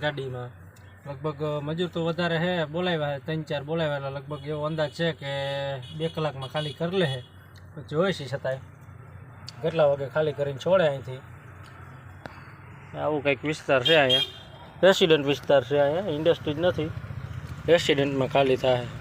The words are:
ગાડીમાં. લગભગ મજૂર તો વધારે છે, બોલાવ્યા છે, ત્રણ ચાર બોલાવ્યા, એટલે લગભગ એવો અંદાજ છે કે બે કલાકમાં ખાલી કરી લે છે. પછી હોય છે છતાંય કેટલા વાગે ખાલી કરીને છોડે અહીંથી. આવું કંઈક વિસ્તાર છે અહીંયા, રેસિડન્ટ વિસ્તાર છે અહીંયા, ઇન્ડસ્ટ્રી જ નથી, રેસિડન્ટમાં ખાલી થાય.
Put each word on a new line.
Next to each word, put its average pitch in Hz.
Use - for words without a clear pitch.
ગાડીમાં. 135
લગભગ 143
મજૂર 165
તો 175
વધારે 165
છે, 180
બોલાવ્યા 160
છે, 135
ત્રણ 160
ચાર 143
બોલાવ્યા, 156
એટલે 139
લગભગ 143
એવો 151
અંદાજ 156
છે 170
કે 139
બે 156
કલાકમાં 135
ખાલી 151
કરી 175
લે 165
છે. 131
પછી 147
હોય 185
છે 147
છતાંય 135
કેટલા 160
વાગે 139
ખાલી 156
કરીને 143
છોડે 175
અહીંથી. 131
આવું 147
કંઈક 139
વિસ્તાર 143
છે 156
અહીંયા, -
રેસિડન્ટ 165
વિસ્તાર 139
છે 143
અહીંયા, 156
ઇન્ડસ્ટ્રી 156
જ -
નથી, 165
રેસિડન્ટમાં 139
ખાલી 135
થાય. 123